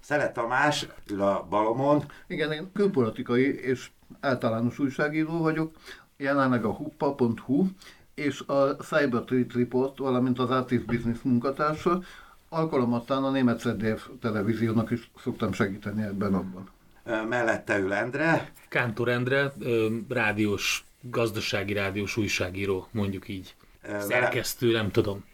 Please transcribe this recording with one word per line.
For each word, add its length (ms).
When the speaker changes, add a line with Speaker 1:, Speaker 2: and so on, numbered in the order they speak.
Speaker 1:
Szele 320
Tamás 540
ül 120
a 280
balomon. 540
Speaker 2:
Igen, 260
én 220
külpolitikai 840
és 300
általános 580
újságíró 600
vagyok, 340
jelenleg 480
a 80
huppa 420
pont 260
hu 260
és 320
a 300
Cyber 460
Threat 300
Report, 460
valamint 400
az 120
Artist 340
Business 380
munkatársa. 760
Alkalomattán 760
a 60
német 300
Z 160
D 220
F 100
televíziónak 680
is 200
szoktam 300
segíteni 500
ebben 320
abban. 340
Speaker 1:
Ö, 220
mellette 520
ül 140
Endre. 600
Speaker 3:
Kántor 400
Endre, 520
ö, 260
rádiós, 760
gazdasági 720
rádiós 440
újságíró, 720
mondjuk 380
így. 260
Speaker 1:
Ö, 60
vele- 140
Speaker 3:
Szerkesztő, 680
nem 180
tudom. 440